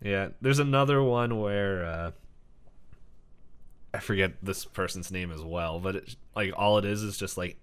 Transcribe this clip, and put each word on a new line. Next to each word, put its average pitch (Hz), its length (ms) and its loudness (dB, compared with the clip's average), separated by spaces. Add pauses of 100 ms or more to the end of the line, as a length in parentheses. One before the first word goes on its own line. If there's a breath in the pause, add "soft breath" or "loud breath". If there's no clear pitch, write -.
Yeah. 98 280 0 (100)
There's 139 200 6
another 139 440 6
one 120 380 2
where, 101 440 2
uh, 82 260 -4 (1800)
I 104 60 -4
forget 95 340 2 (100)
this 95 220 -4
person's 92 460 -4
name 90 200 -4
as 78 100 -10
well, 82 380 -4
but 95 160 -2
it, - 200 -8 (200)
like, 98 200 -2
all 104 220 6
it 98 80 4
is 104 160 0
is 104 160 -4
just, - 200 -6
like, 90 260 -4